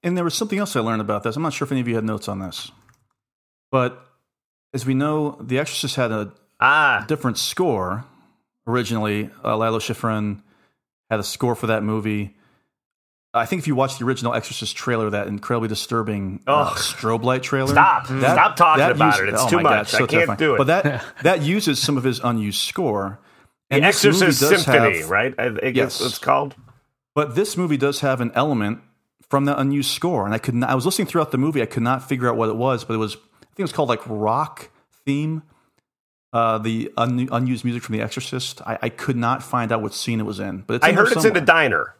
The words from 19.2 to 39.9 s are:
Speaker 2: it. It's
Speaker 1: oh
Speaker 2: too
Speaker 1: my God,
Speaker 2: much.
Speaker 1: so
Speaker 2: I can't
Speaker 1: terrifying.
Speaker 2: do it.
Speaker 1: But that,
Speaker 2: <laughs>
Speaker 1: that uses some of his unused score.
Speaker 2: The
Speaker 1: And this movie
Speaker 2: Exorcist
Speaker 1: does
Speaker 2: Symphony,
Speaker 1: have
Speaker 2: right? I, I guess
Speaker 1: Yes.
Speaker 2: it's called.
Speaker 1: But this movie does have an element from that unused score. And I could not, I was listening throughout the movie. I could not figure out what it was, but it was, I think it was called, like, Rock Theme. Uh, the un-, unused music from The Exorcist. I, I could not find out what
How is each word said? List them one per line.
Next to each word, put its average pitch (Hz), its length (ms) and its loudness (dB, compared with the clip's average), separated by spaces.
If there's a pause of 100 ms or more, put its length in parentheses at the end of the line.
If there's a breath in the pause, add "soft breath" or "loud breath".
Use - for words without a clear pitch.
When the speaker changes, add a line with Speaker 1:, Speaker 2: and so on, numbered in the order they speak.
Speaker 2:
it. 101 140 -2
It's 110 80 2
Speaker 1:
oh 123 80 2
Speaker 2:
too 175 60 4
Speaker 1:
my - 80 2
God, 131 140 4
Speaker 2:
much. 107 100 -2
Speaker 1:
so - 80 0
Speaker 2:
I - 40 4
can't 127 100 0
Speaker 1:
terrifying. 151 280 2
Speaker 2:
do 147 160 2
it. 107 40 2
Speaker 1:
But 131 100 2
that, 156 360 0 (100)
Speaker 2:
<laughs> - 80 -16
Speaker 1:
that 170 200 2
uses 160 380 0
some 143 180 0
of 123 60 -4
his 120 160 0
unused 110 400 -2
score. 104 580 -4 (500 soft breath)
Speaker 2:
The 135 80 0
Speaker 1:
And 143 80 4
this 202 200 4
movie 202 120 6 (100)
Speaker 2:
Exorcist 131 140 4
Speaker 1:
does 165 240 6
Speaker 2:
Symphony, 117 360 4
Speaker 1:
have 78 100 -8
Speaker 2:
right? 117 280 0
I, 113 80 -2
I 123 40 0 (200)
guess 127 300 -2
Speaker 1:
Yes. - 0 -
Speaker 2:
it's 123 180 -4
called. 139 360 0 (600)
Speaker 1:
But 147 200 0
this 202 240 0
movie 165 180 2
does 139 240 0
have 131 220 0
an 117 120 -2
element 120 440 0 (500)
from 139 160 2
that 143 140 0
unused 139 320 0
score. 160 340 -2
And 104 100 -2
I 110 40 -2
could 123 160 -4
not, 120 160 0
I 131 40 2
was 131 120 0
listening 190 220 0
throughout 156 220 0
the 131 80 -2
movie. 147 220 0
I 113 60 0
could 113 160 -4
not 127 260 -2
figure 123 220 0
out 117 60 0
what 113 120 0
it 110 80 -2
was, 123 280 0
but 113 100 -4
it 110 40 0
was, 107 180 -4
I - 20 -20 (380 soft breath)
think - 20 -16
it 196 60 -4
was - 80 -4
called, 143 180 0
like, 117 160 0
Rock 113 640 -2 (340)
Theme. 156 380 -2 (880)
Uh, 113 260 2
the 113 400 -4
un-, 123 340 0
unused 123 320 -2
music 120 180 -2
from - 140 -6
The 110 60 -2
Exorcist. 127 600 -8
I, - 200 -6
I 117 80 -2
could - 260 -4
not 120 260 0
find 117 300 -2
out 113 100 0
what 104 120 -6